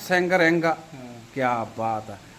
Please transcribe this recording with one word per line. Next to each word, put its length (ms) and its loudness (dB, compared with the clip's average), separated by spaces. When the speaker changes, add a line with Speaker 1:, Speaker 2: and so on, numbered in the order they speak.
Speaker 1:
ਸਿੰਘ 300 4
ਰਿੰਗ 260 4
ਆ। 40 2
Speaker 2:
ਹਾਂ। 460 -6
Speaker 1:
ਕਿਆ 320 0
ਬਾਤ 320 -4
ਆ। 60 -14